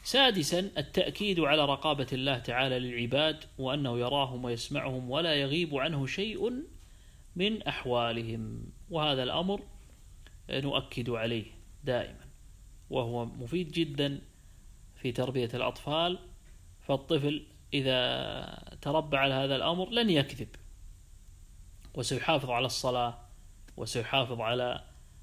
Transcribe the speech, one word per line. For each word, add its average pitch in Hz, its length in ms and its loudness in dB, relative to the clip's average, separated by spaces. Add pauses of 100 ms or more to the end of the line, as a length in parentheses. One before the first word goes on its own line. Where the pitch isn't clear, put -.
سادسًا، 202 560 4
التأكيد 190 800 0
على 147 260 6
رقابة 139 480 2
الله 131 240 2
تعالى 127 420 0
للعباد، 123 640 0 (140)
وأنه 131 420 0
يراهم 127 460 2
ويسمعهم 127 680 -2
ولا 156 240 2
يغيب 143 400 2
عنه 139 300 2
شيء 220 580 -2 (720)
من 208 260 2
أحوالهم، 113 1000 -2 (260)
وهذا 151 340 2
الأمر 185 380 0 (880)
نؤكد 131 600 -2
عليه 113 360 0 (380)
دائمًا، 123 440 -2 (640)
وهو 120 360 0
مفيد 135 460 -4
جدًا 143 500 0 (720)
في 127 160 -4
تربية 127 420 0
الأطفال، 147 680 0 (640)
فالطفل 147 640 2 (280)
إذا 127 1080 0
تربى 147 360 2
على 135 160 6
هذا 135 220 2
الأمر 175 340 2
لن 233 200 4
يكذب، 139 380 4 (1500)
وسيحافظ 135 560 0
على 123 160 2
الصلاة، 123 540 0 (580)
وسيحافظ 120 640 -2
على، 123 420 -2 (400)